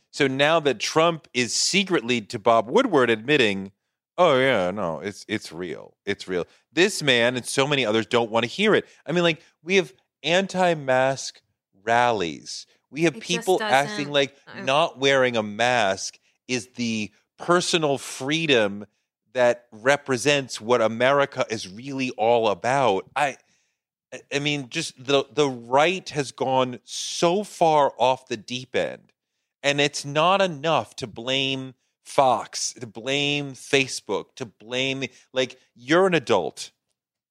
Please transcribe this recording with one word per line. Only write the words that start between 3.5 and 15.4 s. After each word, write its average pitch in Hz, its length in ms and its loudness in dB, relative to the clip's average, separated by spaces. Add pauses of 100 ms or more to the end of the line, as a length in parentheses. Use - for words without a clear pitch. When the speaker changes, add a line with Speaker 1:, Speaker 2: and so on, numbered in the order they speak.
Speaker 1:
"Oh 160 200 4
yeah, 120 320 2
no, 87 300 -4
it's, 98 280 -10
it's 107 220 -6
real, 73 540 -12
it's 101 240 -6
real." 87 180 -2 (260)
This 185 300 0
man 127 340 2
and 117 80 -6
so 135 220 0
many 139 180 0
others 110 220 0
don't 117 240 0
want 113 140 0
to 120 40 -4
hear 196 260 0
it. 117 120 0 (180)
I - 80 -6
mean, 175 120 2
like, 170 180 0 (200)
we 180 140 -2
have 175 160 0 (300)
anti-mask 151 1200 0 (420)
rallies. 107 840 0 (240)
We 143 120 -6
have 160 140 2
Speaker 2:
It 113 40 -14
just - 80 -12
Speaker 1:
people 185 340 0
acting 143 340 2
Speaker 2:
doesn't, 143 160 -6
Speaker 1:
like 139 240 0 (100)
Speaker 2:
I 120 140 -16
Speaker 1:
not 147 380 0
wearing 131 380 2
a 110 60 2